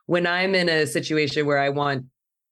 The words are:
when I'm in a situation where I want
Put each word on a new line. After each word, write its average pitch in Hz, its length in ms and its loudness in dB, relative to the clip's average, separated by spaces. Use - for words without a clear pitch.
when 175 200 0
I'm 185 280 0
in 180 140 2
a 156 180 2
situation 147 600 -2
where 143 120 2
I 139 100 2
want 139 380 -2